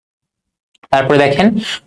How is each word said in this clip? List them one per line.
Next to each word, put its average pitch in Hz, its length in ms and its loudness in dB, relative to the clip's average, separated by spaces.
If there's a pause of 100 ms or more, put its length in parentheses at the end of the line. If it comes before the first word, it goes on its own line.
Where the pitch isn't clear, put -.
(880)
তারপরে 135 280 0
দেখেন, 175 420 2 (280)